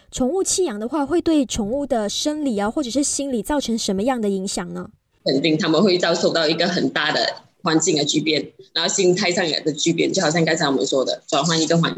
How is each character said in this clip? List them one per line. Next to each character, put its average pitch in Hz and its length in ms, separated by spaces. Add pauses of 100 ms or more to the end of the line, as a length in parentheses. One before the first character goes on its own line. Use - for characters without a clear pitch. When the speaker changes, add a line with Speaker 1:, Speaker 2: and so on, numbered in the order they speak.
(120)
Speaker 1:
宠 254 160
物 370 160
弃 - 200
养 254 140
的 320 80
话， 294 180
会 320 160
对 311 240
宠 208 240
物 285 160
的 220 240
生 302 360
理 240 120
啊， 202 140
或 320 100
者 247 80
是 262 140
心 277 300
理 240 100
造 294 180
成 226 160
什 196 200
么 196 80
样 254 160
的 208 80
影 190 180
响 175 260
呢？ 180 160 (360)
Speaker 2:
肯 139 180
定 156 160
他 165 100
们 160 140
会 180 160
遭 175 160
受 170 180
到 160 160
一 165 60
个 170 140
很 180 220
大 156 200
的 - 320 (220)
环 160 160
境 165 160
的 143 80
巨 151 160
变， 147 320 (200)
然 165 160
后 - 60
心 180 220
态 180 160
上 185 120 (200)
的 151 80
巨 165 200
变， 156 200
就 185 100
好 151 80
像 165 140
刚 156 120
才 165 100
我 139 40
们 131 160
说 131 180
的， - 220
转 147 180
换 165 160
一 160 60
个 165 100
环 170 220